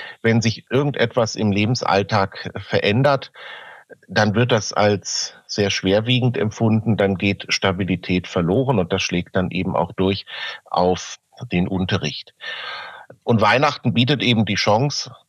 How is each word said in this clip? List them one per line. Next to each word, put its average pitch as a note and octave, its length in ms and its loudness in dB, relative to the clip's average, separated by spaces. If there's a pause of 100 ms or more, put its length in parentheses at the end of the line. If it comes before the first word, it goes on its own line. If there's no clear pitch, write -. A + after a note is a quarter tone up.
(220)
wenn A2+ 200 4
sich A2 280 -2
irgendetwas B2 680 0
im G#2+ 160 2
Lebensalltag G2+ 1040 0
verändert, A#2+ 760 0 (720)
dann G#2+ 280 2
wird A#2+ 180 2
das A2 200 0
als - 640 0 (120)
sehr G2+ 240 0
schwerwiegend A2+ 680 2
empfunden, A2 600 2
dann G2 200 2
geht G2+ 320 -2
Stabilität F2+ 800 0
verloren G2+ 520 0
und F2+ 140 0
das F#2+ 100 0
schlägt - 320 -4
dann F#2 160 0
eben F2 260 -4
auch E2+ 160 0
durch F#2+ 340 0 (400)
auf F2+ 520 -2 (340)
den F#2 160 2
Unterricht. F#2 680 -4 (880)
Und A#2 180 2
Weihnachten A#2+ 540 2
bietet A#2+ 280 2
eben A2+ 220 2
die G2 120 -2
Chance, B2+ 580 0 (140)